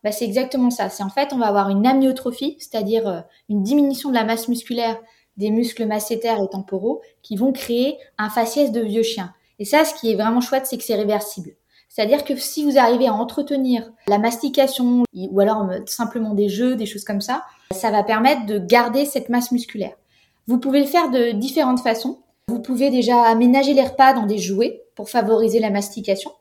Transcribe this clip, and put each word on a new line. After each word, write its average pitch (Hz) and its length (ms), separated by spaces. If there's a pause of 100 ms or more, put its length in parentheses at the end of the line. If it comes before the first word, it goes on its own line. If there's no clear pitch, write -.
Bah, 208 120
c'est 240 100
exactement 247 460
ça. 214 180
C'est 196 160
en 196 60
fait, 285 240
on 262 40
va 233 100
avoir 202 200
une 196 180
amyotrophie, 262 760
c'est-à-dire, 220 460
euh, 180 140 (300)
une 208 140
diminution 277 460
de 254 60
la 220 80
masse 226 240
musculaire 233 500 (380)
des 208 160
muscles 233 340
masséters 220 560
et 190 80
temporaux 196 520 (200)
qui - 140
vont 254 160
créer 254 460 (200)
un 214 120
faciès 233 420
de 233 80
vieux 220 240
chien. 214 300 (260)
Et 208 60
ça, 311 200
ce 311 80
qui 226 180
est 208 40
vraiment 226 260
chouette, 262 240
c'est 240 120
que - 60
c'est 226 120
réversible. 208 560 (380)
C'est-à-dire 247 340
que 277 120
si - 280
vous 285 140
arrivez 247 300
à 220 60
entretenir 247 760 (160)
la 202 120
mastication 247 840 (100)
ou 190 280
alors, 208 280
euh, 185 160
simplement 220 480
des 202 160
jeux, 247 260
des 220 100
choses 208 180
comme 202 180
ça, 254 220 (280)
ça 220 200
va 208 120
permettre 226 420
de 208 120
garder 233 480
cette 269 240
masse 240 220
musculaire. 233 440 (520)
Vous 247 120
pouvez 269 200
le 277 80
faire 320 240
de 240 200
différentes 254 500
façons. 226 380 (280)
Vous 233 120
pouvez 262 300
déjà 240 340
aménager 247 500
les 269 100
repas 269 300
dans 226 120
des 208 120
jouets 196 460 (120)
pour 202 140
favoriser 220 500
la 220 100
mastication. 202 720